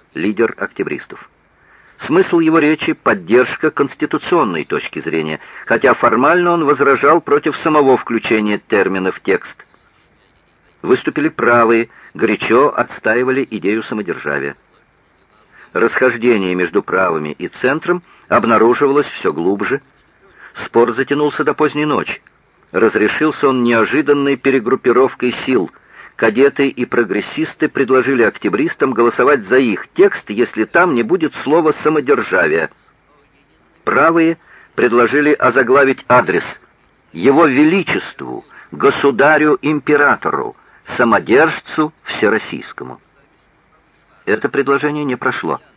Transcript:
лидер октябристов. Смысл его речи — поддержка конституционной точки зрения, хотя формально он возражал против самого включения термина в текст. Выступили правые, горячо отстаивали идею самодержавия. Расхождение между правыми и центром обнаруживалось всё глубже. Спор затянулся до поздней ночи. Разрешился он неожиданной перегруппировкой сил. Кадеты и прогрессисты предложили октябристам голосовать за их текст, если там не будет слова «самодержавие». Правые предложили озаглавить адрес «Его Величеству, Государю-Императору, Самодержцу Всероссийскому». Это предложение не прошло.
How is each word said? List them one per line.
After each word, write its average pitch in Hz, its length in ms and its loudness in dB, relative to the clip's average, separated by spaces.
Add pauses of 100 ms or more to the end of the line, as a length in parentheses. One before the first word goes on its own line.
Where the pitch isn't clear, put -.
(140)
лидер 104 440 -2
октябристов. - 720 -10 (760)
Смысл 175 340 2
его 160 180 2
речи — 151 360 0 (100)
поддержка 113 640 0
конституционной 139 960 -2
точки - 340 -6
зрения, 78 400 -4 (280)
хотя 120 260 2
формально 147 580 2
он 170 140 0
возражал 139 560 2
против 143 360 -2
самого 147 380 2
включения 107 600 -2
термина 92 540 -2
в - 80 -10
текст. - 480 -6 (1120)
Выступили 143 480 -2
правые, 117 600 2 (260)
горячо 113 600 0
отстаивали 127 760 -2
идею 104 320 -2
самодержавия. 73 720 -6 (1200)
Расхождение 113 800 0
между 90 260 0
правыми 80 560 -2
и - 100 -8
центром 160 540 -4 (280)
обнаруживалось 117 760 2
всё - 260 -6
глубже. 101 520 -4 (800)
Спор 117 280 2
затянулся 143 500 -2
до 151 100 0
поздней 151 320 0
ночи. 131 340 -4 (520)
Разрешился 107 760 0
он 127 160 2
неожиданной 139 720 0
перегруппировкой 127 960 0 (120)
сил. 117 240 0 (480)
Кадеты 135 500 2
и 123 180 -4
прогрессисты 110 800 -4
предложили 127 540 2
октябристам 117 720 -2
голосовать 120 500 2
за 104 140 2
их 120 380 0
текст, - 340 2
если 110 360 -2
там 175 280 0
не 117 100 0
будет 156 320 -2
слова 156 380 0 (100)
«самодержавие». 107 840 0 (1160)
Правые 160 520 2 (380)
предложили 120 560 2
озаглавить 131 760 2
адрес 104 360 2 (680)
«Его 135 360 4
Величеству, 135 1000 0 (260)
Государю-Императору, 139 1800 0 (420)
Самодержцу 127 960 0 (120)
Всероссийскому». - 1000 -6 (1200)
Это 110 220 -2
предложение 139 580 -2
не 127 100 -4
прошло. 101 440 -6 (180)